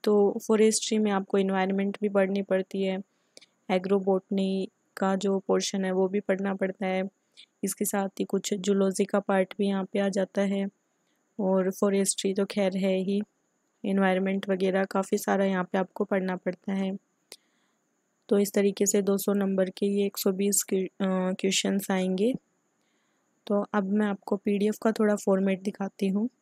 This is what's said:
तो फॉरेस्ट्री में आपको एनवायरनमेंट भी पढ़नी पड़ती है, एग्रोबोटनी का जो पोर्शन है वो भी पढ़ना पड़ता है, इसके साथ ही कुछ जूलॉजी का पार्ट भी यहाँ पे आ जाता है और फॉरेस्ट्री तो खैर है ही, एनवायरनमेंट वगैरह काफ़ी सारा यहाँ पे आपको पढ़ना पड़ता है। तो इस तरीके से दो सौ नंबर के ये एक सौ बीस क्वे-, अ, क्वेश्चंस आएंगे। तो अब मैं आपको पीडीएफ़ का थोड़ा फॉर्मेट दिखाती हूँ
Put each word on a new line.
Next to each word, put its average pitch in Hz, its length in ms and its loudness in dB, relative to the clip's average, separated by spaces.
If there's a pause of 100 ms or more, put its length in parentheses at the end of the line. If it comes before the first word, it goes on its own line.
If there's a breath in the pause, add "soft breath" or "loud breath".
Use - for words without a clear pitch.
तो 208 340 4 (100)
फॉरेस्ट्री 220 500 4
में 214 120 2
आपको 196 280 0
एनवायरनमेंट 196 640 0
भी 208 60 0
पढ़नी 196 340 2
पड़ती 190 400 -2
है, 190 200 -2 (680 soft breath)
एग्रोबोटनी 190 1000 0 (280)
का 196 200 0
जो 196 220 0
पोर्शन 190 460 -2
है 190 80 -2
वो 190 160 2
भी 196 120 0
पढ़ना 196 340 -2
पड़ता 190 320 -4
है, 185 160 -2 (640 loud breath)
इसके 196 200 -4
साथ 196 240 -2 (120)
ही 190 40 0
कुछ - 300 -4
जूलॉजी 196 500 2
का 202 160 0
पार्ट 196 380 0
भी 202 100 0
यहाँ 190 160 0
पे 202 140 -4
आ 196 100 0
जाता 196 340 -2
है 196 240 0 (720)
और 190 320 2
फॉरेस्ट्री 196 640 0
तो 196 100 0
खैर 196 320 -2
है 190 220 0
ही, 196 220 -2 (640)
एनवायरनमेंट 190 640 0
वगैरह 190 360 0
काफ़ी 190 340 -2
सारा 196 260 0
यहाँ 190 200 0
पे 190 140 -4
आपको 185 260 -4
पढ़ना 185 320 -2
पड़ता 190 360 -6
है। 190 180 -2 (1400 loud breath)
तो 202 100 4
इस 202 140 0
तरीके 202 340 2
से 202 160 2
दो 196 160 2
सौ 202 140 0
नंबर 190 380 2
के - 160 -4
ये 202 200 2
एक - 120 -6
सौ 196 140 0
बीस 202 360 0
क्वे-, 190 220 -2 (100)
अ, 185 400 0
क्वेश्चंस 196 500 -2
आएंगे। 185 420 0 (1120)
तो 202 180 0 (100)
अब 196 180 0
मैं 214 140 2
आपको 202 300 -4
पीडीएफ़ 208 460 0
का 220 100 2
थोड़ा 208 240 2
फॉर्मेट 190 460 0
दिखाती 196 460 -4
हूँ 202 200 0 (140)